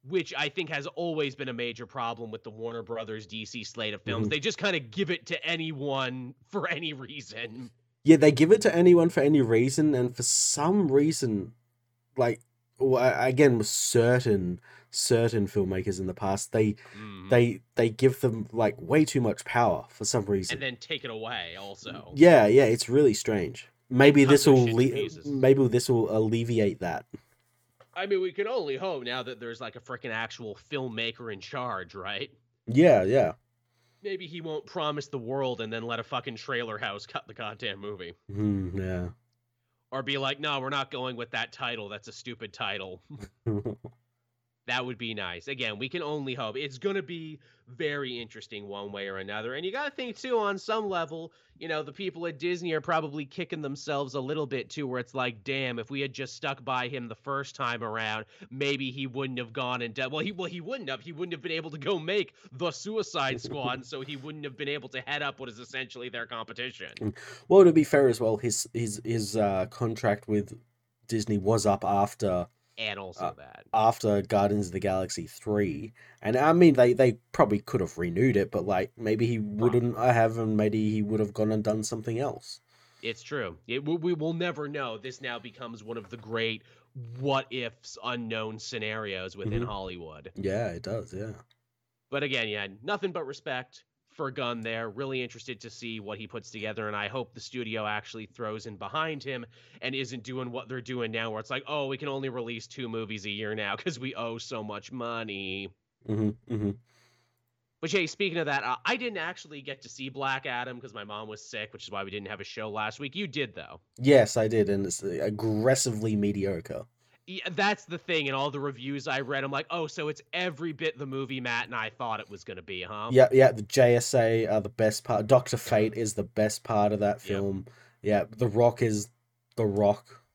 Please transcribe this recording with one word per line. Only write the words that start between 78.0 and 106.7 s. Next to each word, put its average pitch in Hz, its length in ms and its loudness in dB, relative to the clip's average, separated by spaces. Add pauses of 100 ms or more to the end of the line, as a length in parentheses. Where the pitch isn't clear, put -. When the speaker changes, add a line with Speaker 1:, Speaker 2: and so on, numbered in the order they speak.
Speaker 2:
it, 98 140 2
but, 90 140 -4
like, 95 320 0
maybe 110 300 0
he 117 120 -2
Speaker 1:
Probably. 104 220 -6
Speaker 2:
wouldn't 120 380 2
have, 117 400 4
and 110 180 0
maybe 107 340 2
he 107 120 0
would 107 180 0
have 104 140 -2
gone 107 180 0
and 107 120 0
done 110 180 0
something 113 360 -6
else. - 420 -8 (420)
Speaker 1:
It's 113 200 -8
true. 104 340 -8 (100)
It, 127 180 -4
we, 160 120 -2
we 170 180 -2
will 156 200 -4
never 165 340 -6
know. 135 300 -6
This 123 220 -14
now 120 180 -8
becomes 113 460 -14
one 117 140 -10
of 104 120 -14
the 120 60 -12
great 110 460 -4 (560)
what-ifs, 131 840 -4
unknown 113 540 -6
scenarios 107 800 -8
within 107 260 -2
Speaker 2:
Mm-hmm. 120 80 -6
Speaker 1:
Hollywood. 90 640 -10
Speaker 2:
Yeah, 98 320 -2
it 85 140 -8
does, 98 300 -8
yeah. 104 200 -10 (800)
Speaker 1:
But 139 120 -4
again, 127 260 -2
yeah, 104 180 -4 (160)
nothing 190 300 -4
but 160 140 -8
respect 131 580 -10 (280)
for 139 180 -6
Gunn 120 300 -4
there. 113 300 -6
Really 131 320 -6
interested 120 380 -12
to 117 100 -16
see 113 300 -10
what 101 180 -10
he 107 80 -12
puts 107 240 -14
together, 107 380 -6
and 104 80 -6
I 104 120 -4
hope 123 240 -8
the 113 80 -18
studio 110 460 -8
actually 107 400 -8
throws 110 400 -10
in 104 100 -14
behind 151 460 -6
him 127 240 -10 (340)
and 127 140 -6
isn't 123 300 -8
doing 127 260 -8
what 120 180 -10
they're 127 120 -8
doing 117 320 -6
now, 113 180 -4
where 107 100 -8
it's - 80 -16
like, 135 200 -6
"Oh, 147 180 -4
we 135 100 -6
can 147 120 -8
only 135 200 -6
release 117 380 -8
two 123 220 -10
movies 110 360 -8
a 104 60 -6
year 107 240 -6
now 104 220 -4
'cause 151 240 -6
we 131 160 -8
owe 117 200 -6
so 113 280 -10
much 104 260 -12
money." 104 800 -8 (400)
Speaker 2:
Mm-hmm, 107 220 0 (240)
mm-hmm. 104 160 -2 (1080)